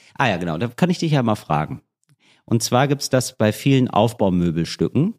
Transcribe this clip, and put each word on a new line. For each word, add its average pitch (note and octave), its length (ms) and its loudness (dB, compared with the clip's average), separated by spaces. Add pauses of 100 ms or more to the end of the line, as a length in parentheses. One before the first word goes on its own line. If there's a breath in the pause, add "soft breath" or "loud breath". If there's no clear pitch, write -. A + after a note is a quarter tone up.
(160 soft breath)
Ah C3 140 0
ja, F#2 80 -2
genau, E2 220 -4
da A#2 80 -4
kann E3+ 240 -2
ich F3 80 -2
dich E3 120 0
ja C#3+ 120 2
mal A2 120 2
fragen. D#2 460 -4 (640 soft breath)
Und A2+ 180 0
zwar B2+ 240 2
gibt's C#3+ 220 -4
das - 260 0
bei G#2+ 160 2
vielen C3+ 380 2
Aufbaumöbelstücken, F#2 1300 0